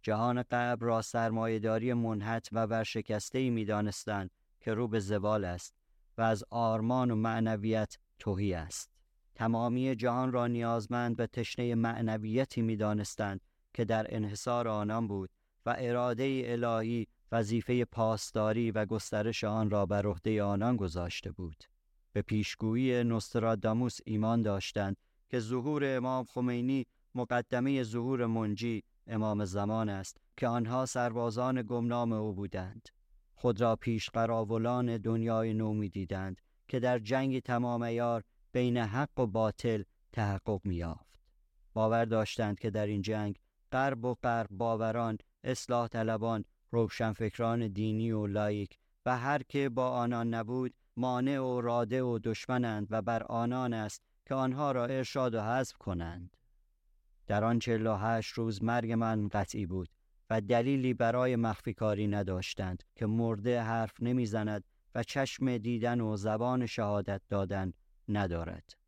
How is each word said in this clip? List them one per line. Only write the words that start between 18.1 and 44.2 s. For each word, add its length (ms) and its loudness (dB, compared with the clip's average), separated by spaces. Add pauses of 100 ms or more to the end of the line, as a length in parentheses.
و 140 0
گسترش 580 -2
آن 260 2
را 160 4
بر 220 2
عهده 340 0
آنان 360 2
گذاشته 540 -4
بود. 320 -10 (500)
به 80 0
پیشگویی 840 0
نوستراداموس 1000 0
ایمان 360 2
داشتند 560 0 (320)
که 100 -2
ظهور 580 0
امام 280 -2
خمینی 600 0 (300)
مقدمه 680 0
ظهور 420 0
منجی 580 0 (240)
امام 380 0
زمان 440 0
است 280 -8 (200)
که 100 0
آنها 380 0
سربازان 760 0
گمنام 520 0
او 200 -2
بودند. 560 -8 (460)
خود 260 2
را 140 6
پیشقراولان 1200 0
دنیای 560 0
نو 200 0
می‌دیدند 680 -4 (260)
که 120 -2
در 200 2
جنگ 400 0
تمام 440 0
عیار 400 0 (280)
بین 260 2
حق 420 -2
و 80 4
باطل 560 0 (280)
تحقق 520 0
می‌یافت. 560 -4 (540)
باور 320 4
داشتند 540 0
که 100 -2
در 160 0
این 160 0
جنگ 380 -2 (320)
غرب 340 0
و 180 0